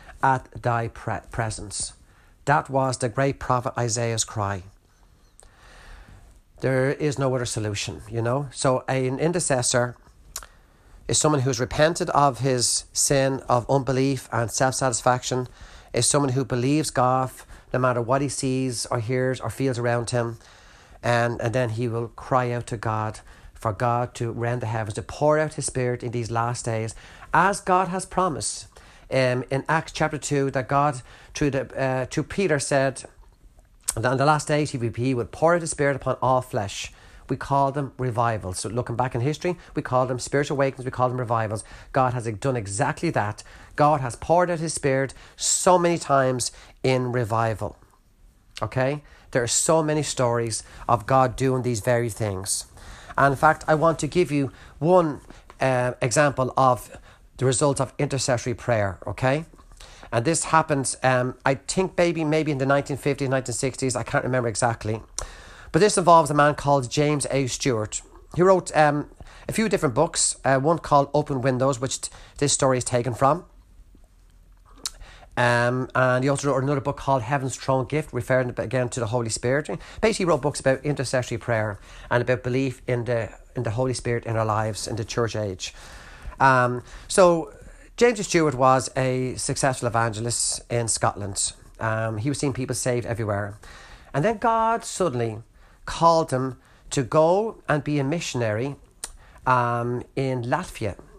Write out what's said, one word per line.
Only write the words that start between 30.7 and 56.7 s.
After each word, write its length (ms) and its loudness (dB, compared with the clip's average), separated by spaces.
through 160 0
the, 280 -4
uh, 280 0
to 160 -4
Peter, 340 0
said 460 0
that 120 -2
on 120 2
the 80 4
last 220 2
days 240 0
he 80 -6
would, 180 -4
he 160 0
would 180 -4
pour 220 4
out 80 2
his 80 -6
Spirit 260 0
upon 240 -4
all 220 2
flesh. 500 -8
We 100 -4
call 340 0
them 260 -4
revivals. 640 -2
So 100 -6
looking 260 -4
back 200 -2
in 60 0
history, 360 -2
we 80 -4
call 240 2
them 140 -4
spiritual 380 -2
awakenings, 280 0
we 60 -6
call 180 0
them 80 -6
revivals. 460 -2
God 220 2
has 120 -4
done 300 -2
exactly 560 -2
that. 300 -2
God 260 4
has 140 -6
poured 360 2
out 80 -4
his 160 -4
Spirit 400 0
so 440 4
many 180 2
times 540 2
in 280 2
revival. 680 -2
Okay? 400 -2
There 100 2
are 60 -2
so 340 2
many 220 0
stories 580 -2
of 200 2
God 280 4
doing 280 0
these 160 -2
very 300 0
things. 560 -4
And 140 6
in 60 -2
fact, 300 2
I 60 4
want 260 4
to 80 -2
give 240 0
you 200 0
one, 440 4
uh, 420 2
example 540 2
of 400 2